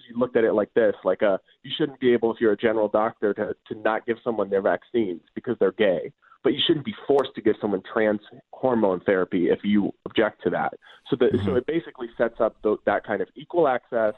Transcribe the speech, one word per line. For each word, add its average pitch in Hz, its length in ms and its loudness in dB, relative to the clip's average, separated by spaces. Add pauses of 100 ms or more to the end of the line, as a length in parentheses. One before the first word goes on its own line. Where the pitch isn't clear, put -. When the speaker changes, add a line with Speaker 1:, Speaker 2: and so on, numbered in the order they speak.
(160)
Speaker 1:
looked 123 200 -2
at 113 80 4
it 98 100 2
like 104 200 0
this, 110 200 2 (100)
like, 95 180 0
uh, 98 160 2 (240)
you 135 140 -16
shouldn't 139 240 -4
be 123 120 4
able, 113 200 2
if - 80 -14
you're 110 120 4
a 104 40 0
general 110 320 0
doctor, 107 460 0
to, 107 200 -6 (140)
to 110 120 -12
not 110 260 -2
give 113 180 -2
someone 104 260 -4
their 98 120 0
vaccines 92 580 -2 (140)
because 113 260 -6
they're 95 120 2
gay. 85 400 0 (300)
But - 120 2
you - 120 -4
shouldn't 156 180 0
be - 100 -8 (140)
forced 139 280 2
to 113 60 -10
give 107 180 2
someone 101 220 -2 (100)
trans 107 280 0 (320)
hormone 107 480 0
therapy 92 500 0
if - 140 0
you 104 280 2 (120)
object - 400 -2
to 87 60 0
that. 78 240 -2 (360)
So 139 60 0
that, 120 160 2
Speaker 2:
Mm-hmm. 98 140 -2
Speaker 1:
so 95 100 0
it 123 100 -2
basically 147 500 -6
sets 117 240 -2
up 110 220 0
tho-, 107 240 0
that 101 180 0
kind 101 160 -4
of 92 160 -6
equal 156 320 0
access 113 500 -2